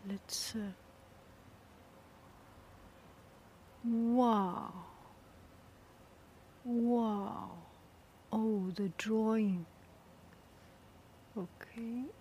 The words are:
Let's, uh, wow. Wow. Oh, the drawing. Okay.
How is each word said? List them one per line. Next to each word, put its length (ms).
Let's, 480
uh, 40
wow. 880
Wow. 880
Oh, 440
the 220
drawing. 680
Okay. 680